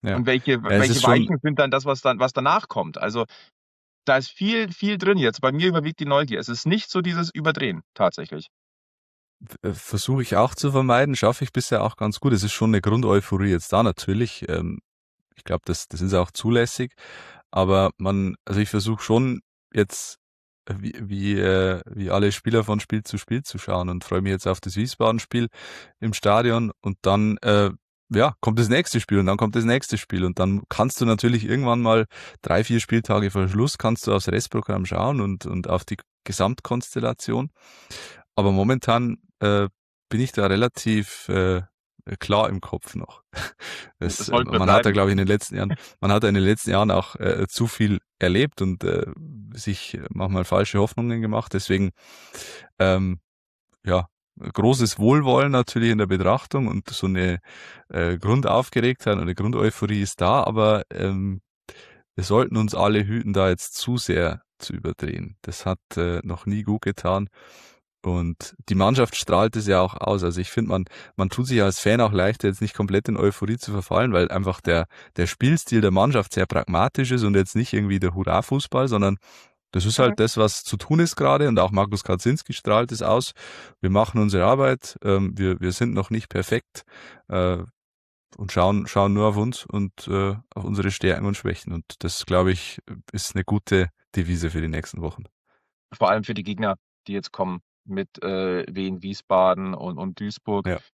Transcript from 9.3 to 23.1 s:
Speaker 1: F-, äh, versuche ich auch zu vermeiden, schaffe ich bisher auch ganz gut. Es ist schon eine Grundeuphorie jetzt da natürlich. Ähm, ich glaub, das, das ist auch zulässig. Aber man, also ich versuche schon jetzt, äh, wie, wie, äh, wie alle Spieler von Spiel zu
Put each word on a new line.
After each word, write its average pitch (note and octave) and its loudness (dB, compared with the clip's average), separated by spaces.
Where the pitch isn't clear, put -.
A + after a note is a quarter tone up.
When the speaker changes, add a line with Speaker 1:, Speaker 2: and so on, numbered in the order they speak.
Speaker 1:
F-, - -20
äh, F#2+ -4
versuche B2+ -2
ich A#2 -4
auch A2+ 2
zu C#3+ -2
vermeiden, C3 2
schaffe A#2 2
ich - -10
bisher A#2 0
auch G#2+ -2
ganz G#2+ -4
gut. C3+ 2
Es G2 2
ist G#2 -2
schon A2 2
eine G#2 4
Grundeuphorie G2+ 2
jetzt F2 0
da G#2+ 4
natürlich. G2+ -2
Ähm, E2 -4
ich - -20
glaub, E2+ -4
das, - -4
das E2 -10
ist F#2+ 0
auch F2+ 2
zulässig. A#2+ 0
Aber F#2+ 4
man, G2 -2
also G2+ -2
ich G#2 -2
versuche G#2+ -2
schon B2 0
jetzt, - -2
äh, G2+ -6
wie, - -10
wie, G2+ -2
äh, F#2+ 2
wie F#2+ -6
alle G2+ 2
Spieler A2+ 0
von G#2 0
Spiel G#2+ -4
zu - -8